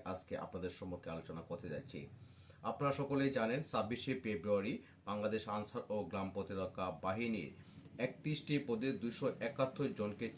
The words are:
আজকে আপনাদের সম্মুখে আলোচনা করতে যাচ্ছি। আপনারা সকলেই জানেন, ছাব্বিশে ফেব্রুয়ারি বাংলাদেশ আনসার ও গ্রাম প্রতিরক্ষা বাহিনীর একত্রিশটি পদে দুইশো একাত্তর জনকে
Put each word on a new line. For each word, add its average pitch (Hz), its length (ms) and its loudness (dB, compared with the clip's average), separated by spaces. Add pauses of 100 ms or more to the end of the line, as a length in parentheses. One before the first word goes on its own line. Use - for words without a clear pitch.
আজকে 92 320 -2
আপনাদের 90 320 -2
সম্মুখে 90 400 -6
আলোচনা 82 320 -4
করতে 85 280 -6
যাচ্ছি। 73 380 -6 (560)
আপনারা 143 300 2
সকলেই 139 360 4
জানেন, 123 320 4
ছাব্বিশে 120 520 0 (100)
ফেব্রুয়ারি 101 500 4 (320)
বাংলাদেশ 107 420 2
আনসার 107 420 0
ও 104 140 2
গ্রাম 95 260 -2
প্রতিরক্ষা 95 640 -2 (100)
বাহিনীর 98 520 0 (440)
একত্রিশটি 147 720 2
পদে 120 260 4
দুইশো 113 340 0 (120)
একাত্তর 131 480 2
জনকে 107 500 -2